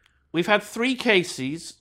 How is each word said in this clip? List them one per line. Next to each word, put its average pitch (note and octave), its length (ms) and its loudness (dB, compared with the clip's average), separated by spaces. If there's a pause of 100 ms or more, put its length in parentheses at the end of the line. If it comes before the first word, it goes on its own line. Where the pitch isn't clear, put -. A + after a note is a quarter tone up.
(320)
We've E3+ 160 -2
had G#3 160 4
three B3 320 -2
cases, E3 880 0